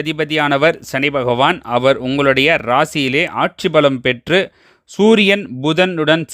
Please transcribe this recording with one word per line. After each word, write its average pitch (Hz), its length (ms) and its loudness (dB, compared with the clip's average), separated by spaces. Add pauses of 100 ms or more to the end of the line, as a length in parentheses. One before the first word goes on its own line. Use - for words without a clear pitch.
அதிபதியானவர் 151 760 0 (140)
சனி 139 260 -2
பகவான். 131 420 0 (180)
அவர் 127 300 2
உங்களுடைய 139 500 2 (120)
ராசியிலே 139 560 0 (180)
ஆட்சி 185 320 -4
பலம் 143 300 2
பெற்று 131 360 0 (500)
சூரியன் 208 540 2 (200)
புதனுடன் 160 680 0